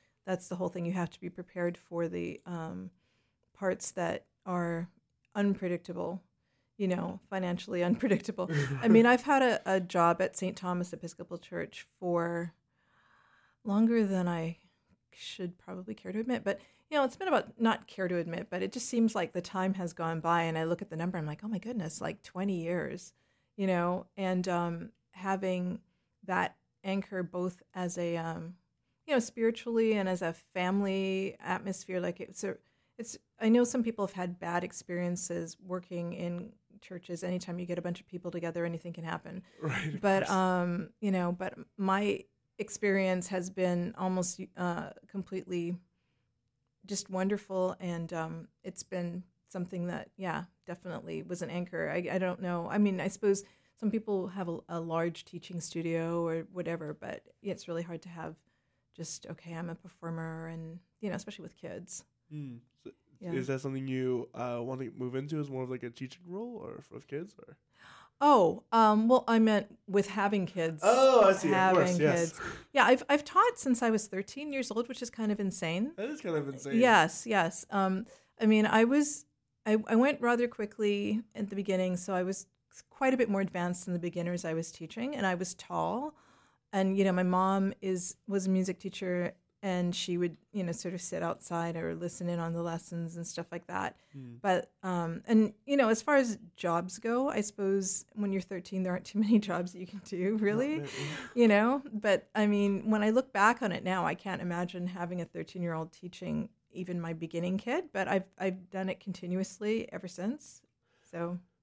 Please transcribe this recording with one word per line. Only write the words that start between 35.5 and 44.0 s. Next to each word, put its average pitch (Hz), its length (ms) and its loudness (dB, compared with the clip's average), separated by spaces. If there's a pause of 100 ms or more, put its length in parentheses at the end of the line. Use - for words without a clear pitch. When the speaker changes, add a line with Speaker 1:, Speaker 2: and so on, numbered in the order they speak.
Speaker 1:
working 180 500 -8
in 175 380 -8 (300)
churches. 180 420 -12
Anytime 180 360 -4
you 180 60 -6
get 175 120 -4
a 175 40 -4
bunch 175 180 -4
of - 80 -20
people 175 240 -10
together, 170 340 -4
anything 170 280 -6
can 165 100 -12
happen. 165 400 -8 (180)
Speaker 2:
Right, 156 320 -2
of - 80 -6
Speaker 1:
But, 196 220 4
Speaker 2:
course. - 80 -2
Speaker 1:
um, 185 580 2 (100)
you 202 120 0
know, 180 200 0
but 180 220 -6 (240)
my 196 460 2 (360)
experience 190 680 0
has 185 220 -4
been 180 480 0
almost, 185 420 -2 (160)